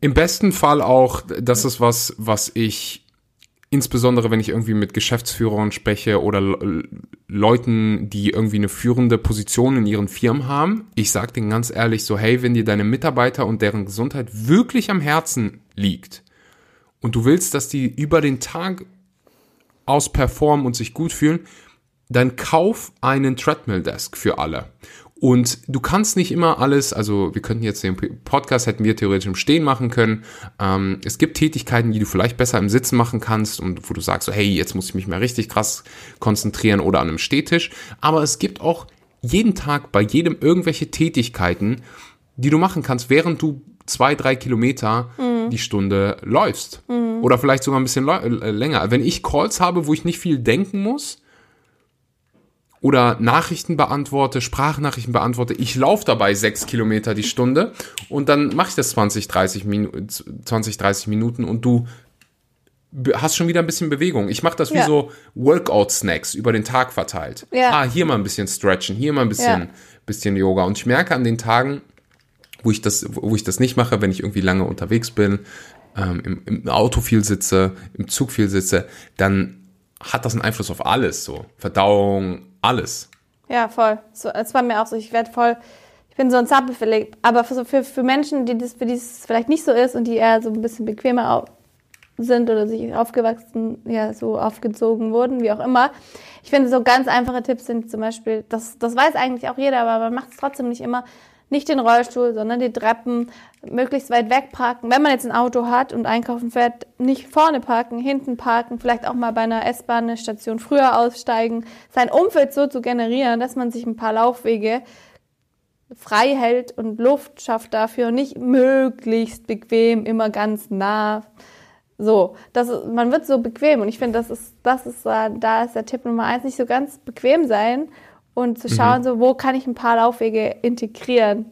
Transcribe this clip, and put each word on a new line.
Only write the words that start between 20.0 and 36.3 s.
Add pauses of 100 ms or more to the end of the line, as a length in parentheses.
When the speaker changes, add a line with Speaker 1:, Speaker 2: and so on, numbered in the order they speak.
Speaker 1:
performen
und
sich
gut
fühlen, (720)
dann
kauf
einen
Treadmill-Desk
für
alle. (540)
Und
du
kannst
nicht
immer
alles,
also
wir
könnten
jetzt
den
P-, (160)
Podcast,
hätten
wir
theoretisch
im
Stehen
machen
können. (360)
Ähm,
es
gibt
Tätigkeiten,
die
du
vielleicht
besser
im
Sitzen
machen
kannst
und
wo
du
sagst,
so,
hey,
jetzt
muss
ich
mich
mal
richtig
krass (360)
konzentrieren